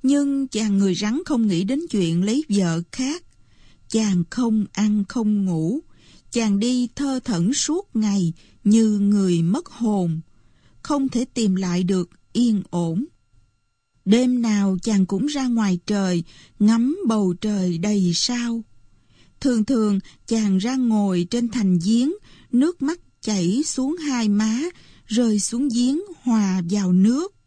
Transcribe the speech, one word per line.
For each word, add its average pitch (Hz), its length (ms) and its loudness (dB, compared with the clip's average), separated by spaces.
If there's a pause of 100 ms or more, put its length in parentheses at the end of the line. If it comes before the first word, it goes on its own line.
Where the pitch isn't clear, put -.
Nhưng 277 440 0
chàng 214 300 0
người 196 180 2
rắn 214 300 -2
không 233 220 0
nghĩ 180 160 0
đến 254 160 -2 (120)
chuyện 175 320 0
lấy 233 260 0
vợ 175 320 0 (100)
khác. 277 320 -6 (640)
Chàng 202 400 0
không 220 440 0
ăn 208 360 0
không 208 360 0
ngủ. 175 340 -2 (520)
Chàng 214 280 0
đi 247 360 0
thơ 269 280 -2
thẩn 185 300 0
suốt 311 420 -4
ngày 202 380 0 (300)
như 214 360 4
người 196 420 2
mất 202 260 -2
hồn, 185 540 -2 (600)
không 277 280 -2
thể 254 160 -2
tìm 214 300 0
lại 185 280 0
được 180 260 -2 (240)
yên 226 360 2
ổn. 170 360 -2 (1000)
Đêm 247 360 4
nào 202 400 2
chàng 202 240 2
cũng 202 200 -2
ra 285 220 -2
ngoài 208 380 0
trời, 185 380 0 (360)
ngắm 233 380 2 (100)
bầu 208 340 0
trời 185 360 -2
đầy 190 380 0
sao. 233 480 -4 (760)
Thường 233 260 2
thường 214 340 2 (280)
chàng 214 300 0
ra 233 180 -2
ngồi 208 560 0
trên 240 180 -2
thành 196 360 2
giếng, 240 280 2 (380)
nước 294 300 0
mắt 311 180 -4 (220)
chảy 202 440 0
xuống 269 320 -4
hai 254 320 -2
má, 220 320 0 (440)
rơi 214 340 2
xuống 247 300 -2
giếng 247 300 0 (220)
hòa 202 480 0
vào 190 240 0
nước. 240 420 2 (120)